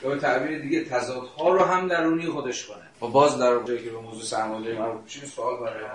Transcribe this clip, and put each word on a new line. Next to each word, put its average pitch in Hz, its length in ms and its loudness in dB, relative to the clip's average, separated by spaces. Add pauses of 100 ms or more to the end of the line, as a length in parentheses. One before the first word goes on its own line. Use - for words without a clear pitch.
یا 135 80 -2
به 143 100 -2
تعبیر 151 380 0
دیگه 139 260 0
تضادها 127 680 -2
رو 190 120 6
هم 185 240 2
درونی 165 380 2
خودش 131 400 -4
کنه. - 160 -16 (200)
و 117 40 -2
باز 131 320 6
در 123 240 4
جایی 117 220 -4
که 113 60 -10
به 113 80 -10
موضوع 110 260 -12
سرمایه‌داری 110 540 -4
مربوط 113 260 -4
می‌شه، - 160 -16
این 139 100 -14
سوال 127 300 -4
برای 113 240 -6 (100)